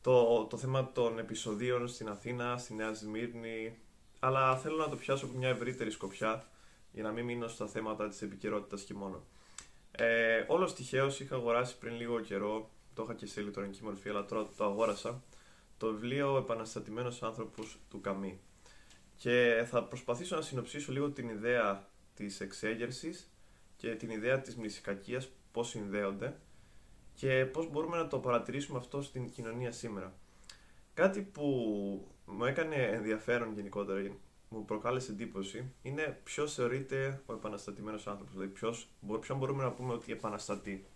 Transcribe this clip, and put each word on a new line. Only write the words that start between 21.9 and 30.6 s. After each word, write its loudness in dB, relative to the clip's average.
της -6
εξέγερσης -4
και -2
την -6
ιδέα 2
της -10
μνησικακίας, -4
πώς 0
συνδέονται -2
και 4
πώς -2
μπορούμε 0
να 2
το 0
παρατηρήσουμε 2
αυτό -4
στην -6
κοινωνία -4
σήμερα. -6